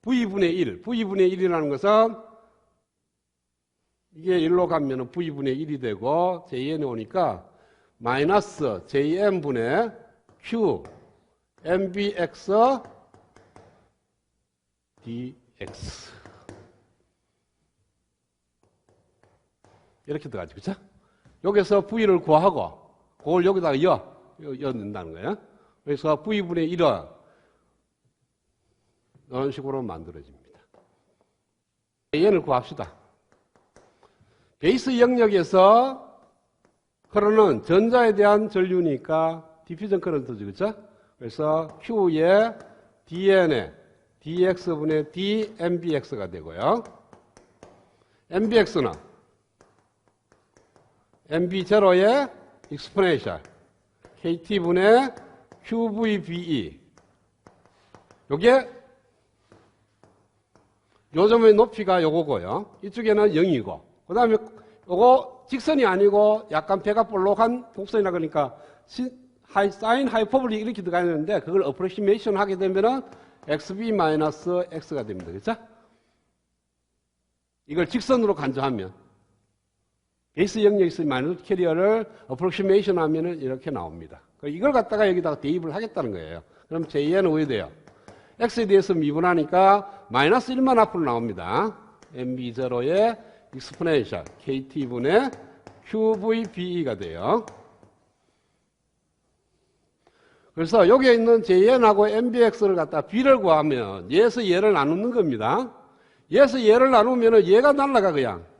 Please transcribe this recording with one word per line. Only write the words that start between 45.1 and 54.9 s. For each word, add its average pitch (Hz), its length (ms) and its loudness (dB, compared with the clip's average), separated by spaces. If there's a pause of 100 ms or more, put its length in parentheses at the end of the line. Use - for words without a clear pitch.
디엠비엑스가 170 1160 -4
되고요. 92 520 -4 (1500)
엠비엑스는 190 600 0 (2500)
엠비 180 380 -4
제로의 208 600 4 (420)
익스포넨셜 143 720 -4 (760)
케이티 170 440 -4
분의 202 540 4 (500)